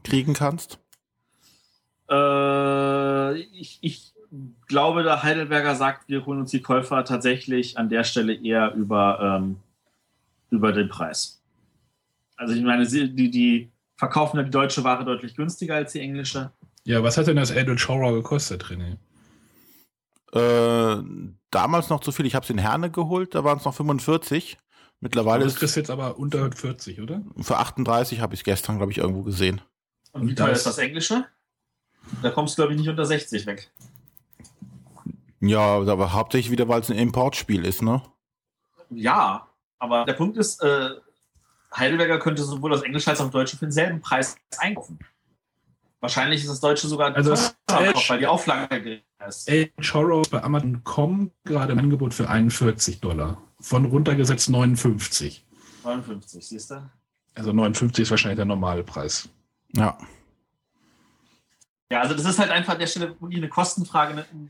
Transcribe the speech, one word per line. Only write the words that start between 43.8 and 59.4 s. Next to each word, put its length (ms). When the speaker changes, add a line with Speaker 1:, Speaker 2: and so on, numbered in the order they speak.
Speaker 2:
Preis 360
einkaufen. 400
Wahrscheinlich 420
ist 60
das 120
deutsche 260
sogar 280
Speaker 3:
Also 160
das 260
Speaker 2:
teurer 140
im 60
Speaker 3:
Edge 80
Speaker 2:
Kopf, 160
weil 100
die 60
Auflage 540
geringer 220
ist. 220
Speaker 3:
Edge 440
Horror 380
bei 120
Amazon.com 880
gerade 280
im 60
Angebot 360
für 140
einundvierzig 720
Dollar. 380
Von 260
runtergesetzt 640
neunundfünfzig. 920
Speaker 2:
Neunundfünfzig, 640
siehst 240
du? 180
Speaker 3:
Also 180
neunundfünfzig 500
ist 80
wahrscheinlich 260
der 80
normale 380
Preis. 460